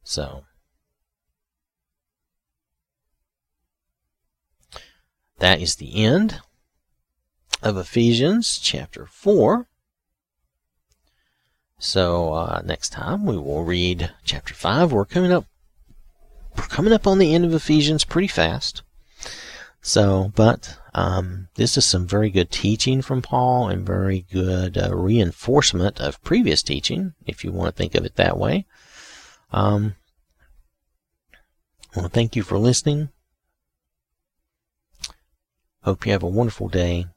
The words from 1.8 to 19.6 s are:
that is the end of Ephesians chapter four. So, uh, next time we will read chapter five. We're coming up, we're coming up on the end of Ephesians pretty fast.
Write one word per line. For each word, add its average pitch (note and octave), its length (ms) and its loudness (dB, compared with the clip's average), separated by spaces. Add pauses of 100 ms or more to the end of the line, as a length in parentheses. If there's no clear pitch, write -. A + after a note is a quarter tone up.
that F2+ 220 2
is F2 160 -4
the C#2+ 280 -2
end F#3+ 360 2 (1200)
of G#2 160 -2
Ephesians A#2+ 800 2
chapter - 480 -8
four. G3 600 2 (2250)
So, F2 540 0
uh, E2 300 -4
next - 260 -6
time G3+ 360 -6
we A#2+ 100 0
will D2 280 -4
read F2 480 -2 (120)
chapter - 300 -8
five. D3 380 0
We're G2+ 120 2
coming F3+ 280 0
up, F3 140 0 (1080)
we're - 120 -8
coming G#3 240 2
up G#3 160 4
on F#3+ 100 4
the D#3+ 160 6
end F3 100 4
of E3+ 80 2
Ephesians D3+ 520 2
pretty F#3+ 240 0
fast. - 540 -2 (1000)